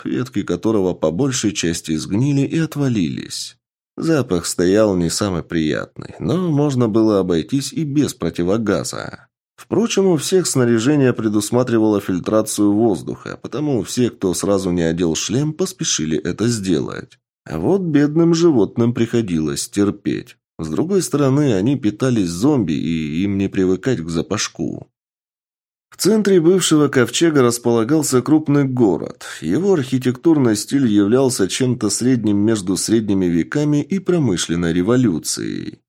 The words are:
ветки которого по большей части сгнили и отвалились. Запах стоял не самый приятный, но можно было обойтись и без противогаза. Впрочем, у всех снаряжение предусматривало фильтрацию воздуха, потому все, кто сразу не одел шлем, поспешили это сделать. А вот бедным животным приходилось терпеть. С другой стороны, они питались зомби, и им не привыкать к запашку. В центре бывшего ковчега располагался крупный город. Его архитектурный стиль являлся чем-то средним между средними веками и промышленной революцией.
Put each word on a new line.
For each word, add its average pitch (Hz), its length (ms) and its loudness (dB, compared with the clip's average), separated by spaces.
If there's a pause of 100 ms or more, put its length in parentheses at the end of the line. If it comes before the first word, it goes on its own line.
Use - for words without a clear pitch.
ветки 127 380 -4
которого 92 500 0
по 80 180 -2
большей 113 420 -2
части 85 440 -4
сгнили 131 500 0
и - 120 -4
отвалились. 127 960 -4 (400)
Запах 127 480 0
стоял 98 500 2
не 87 140 0
самый 90 340 -4
приятный, 73 760 -6
но 170 320 -2
можно 139 360 0
было 107 320 4
обойтись 90 540 -2
и 160 100 -4
без 139 300 -2
противогаза. 87 1120 -4 (280)
Впрочем, 196 520 0
у 175 100 4
всех 175 300 0
снаряжение 127 680 2
предусматривало 110 840 2
фильтрацию 104 720 0
воздуха, 85 680 -2
потому 131 420 -4
все, 120 260 0
кто 92 240 -2
сразу 95 380 0
не 87 120 0
одел 82 320 0
шлем, 147 380 -2
поспешили 147 640 -4
это 95 300 -4
сделать. 82 720 -4 (260)
А 76 120 -8
вот 151 240 0
бедным 160 520 2
животным 120 600 2
приходилось 92 760 -2
терпеть. 98 680 -2 (200)
С 80 120 -10
другой 160 320 0
стороны, 143 520 2
они 107 240 0
питались 107 520 0
зомби, 98 440 0
и 78 500 -4
им 101 140 -2
не 98 100 0
привыкать 92 540 0
к 80 80 -10
запашку. 82 800 -6 (1000)
В - 80 -20
центре 196 440 2
бывшего 160 480 4
ковчега 156 520 2
располагался 120 800 2
крупный 143 440 2
город. 120 600 0 (160)
Его 143 320 0
архитектурный 127 840 2
стиль 135 300 0
являлся 104 600 2
чем-то 117 420 -2
средним 110 480 0
между 101 380 0
средними 101 500 0
веками 147 560 0
и 190 180 -4
промышленной 87 760 0
революцией. 82 1160 -2